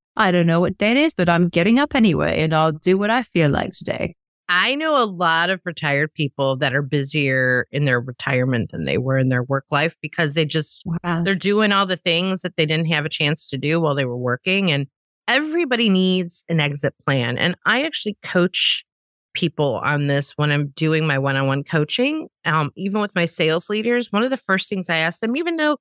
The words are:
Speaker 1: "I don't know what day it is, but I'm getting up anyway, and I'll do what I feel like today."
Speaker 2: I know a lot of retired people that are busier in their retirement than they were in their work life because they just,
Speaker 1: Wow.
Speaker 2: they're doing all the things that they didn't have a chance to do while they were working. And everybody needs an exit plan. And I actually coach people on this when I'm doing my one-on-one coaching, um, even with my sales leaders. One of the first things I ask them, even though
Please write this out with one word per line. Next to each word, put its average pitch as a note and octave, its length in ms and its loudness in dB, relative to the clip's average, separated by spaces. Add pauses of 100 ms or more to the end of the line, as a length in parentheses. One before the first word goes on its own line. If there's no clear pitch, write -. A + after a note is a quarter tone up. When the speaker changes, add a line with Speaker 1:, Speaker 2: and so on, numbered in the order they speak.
(160)
Speaker 1:
"I G3+ 140 4
don't F3 160 4
know E3 140 4
what F3+ 180 0
day G#3+ 140 2
it B3 40 2
is, D4+ 160 2
but F3 160 0
I'm F3 220 4
getting G#3 280 2
up D4 160 0
anyway, F3+ 480 2
and D#3+ 120 0
I'll D#3 180 2
do F3+ 240 2
what G3+ 140 0
I A#3+ 120 0
feel E3 280 2
like D3+ 220 -2
today." - 440 -6 (320)
Speaker 2:
I F#3+ 260 2
know D4+ 280 2
a - 20 2
lot E3+ 460 0
of F#3+ 160 -2
retired D3+ 480 -2
people C3+ 420 -2
that C3 180 0
are C#3+ 80 0
busier C3+ 880 0
in C#3+ 140 -2
their B2 160 2
retirement B2+ 680 -2
than D#2 160 -6
they C#2 100 0
were C3 220 0
in C3 100 2
their B2 140 2
work C3+ 280 -4
life D3+ 300 0
because D3+ 320 -4
they D#3 140 0
just, D3+ 400 -4
Speaker 1:
Wow. E3+ 380 -4
Speaker 2:
they're G3 100 0
doing G3+ 380 2
all G3 120 2
the F#3 140 -2
things F#3 420 0
that - 160 -8
they D#3+ 80 2
didn't D#3+ 220 0
have D3+ 180 0
a D#3 60 -4
chance D3+ 380 -2
to C#3 100 -6
do D#3 220 0
while D3 140 2
they C#3 120 0
were B2 100 -6
working. E3 540 0
And C#3+ 180 0 (400)
everybody C4+ 600 0
needs F#3 640 0
an E3 100 0
exit C#3+ 320 -2 (140)
plan. B2 320 0
And F3 260 0
I A#3+ 200 0
actually B3+ 380 -6
coach - 600 0 (480)
people D3 520 -2
on C#3+ 240 0
this C#3+ 240 0
when D3 180 0
I'm D3 260 0
doing D#3+ 300 0
my C#3+ 120 0
one-on-one C3+ 440 0
coaching, B3 640 -2 (160)
um, D#3 320 0
even G3 240 -4
with G3+ 140 -4
my F3 100 0
sales E3 460 0
leaders. A3+ 420 -2
One G#3 120 0
of C4 60 -2
the C4+ 60 -4
first F#3+ 320 -2
things F#3 220 -4
I E3 60 0
ask D#3+ 240 -2
them, A#3 160 -2
even E4+ 200 -2
though D4+ 240 0